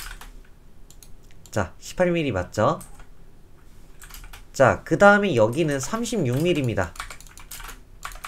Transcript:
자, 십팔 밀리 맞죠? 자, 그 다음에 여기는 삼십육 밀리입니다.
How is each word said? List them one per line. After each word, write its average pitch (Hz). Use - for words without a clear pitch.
자, 98
십팔 -
밀리 156
맞죠? 110
자, 117
그 160
다음에 202
여기는 139
삼십육 175
밀리입니다. 120